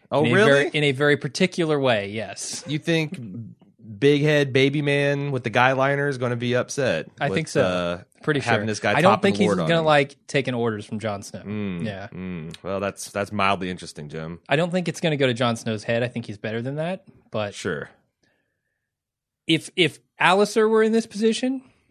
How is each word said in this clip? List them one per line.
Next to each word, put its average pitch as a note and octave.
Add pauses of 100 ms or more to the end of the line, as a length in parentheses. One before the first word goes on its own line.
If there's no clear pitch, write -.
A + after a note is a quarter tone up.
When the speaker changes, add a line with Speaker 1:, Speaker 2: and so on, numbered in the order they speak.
(120)
Speaker 1:
Oh, C#3
Speaker 2:
in A#2+
a -
Speaker 1:
really? G3+
Speaker 2:
very, C#3
in D3+
a C#3+
very D3
particular D#3
way, A2
yes. G2+
Speaker 1:
You D3
think D#3+ (800)
big C#3+
head C#3+
baby C#3
man C#3+
with B2+
the A#2+
guy B2
liner C#3
is C3+
gonna B2
be A#2+
upset A2+ (120)
Speaker 2:
I D3
Speaker 1:
with, F#3+
Speaker 2:
think D#3+
so. D3
Speaker 1:
uh, F2 (180)
Speaker 2:
Pretty D3
Speaker 1:
having A#2
Speaker 2:
sure. G#2+
Speaker 1:
this G#2
guy G#2+
Speaker 2:
I B2+
don't F#3
Speaker 1:
topping G3+
Speaker 2:
think G3+
he's G3+
Speaker 1:
Lord G3
on D#3+
Speaker 2:
gonna E3
Speaker 1:
him? D#3+
Speaker 2:
like D3 (120)
taking C3+
orders A#2
from A2
Jon G2+
Snow. -
Speaker 1:
Mm, G2
Speaker 2:
Yeah. G2
Speaker 1:
mm. E2+
Well, F#2+
that's, G2
that's G2+
mildly G2
interesting, E2
Jim. D#2+
Speaker 2:
I C#3
don't E3+
think F3+
it's E3
gonna D#3
go C#3
to B2+
Jon A#2
Snow's A2+
head. A#2
I B2
think A#2+
he's G#2
better A2+
than C3+
that. E3+ (260)
But G#2
Speaker 1:
Sure. D#2+ (1600)
Speaker 2:
if, D#3+
if D#3+ (200)
Alliser G3+
were A3
in A3
this A3+
position, A3+ (300)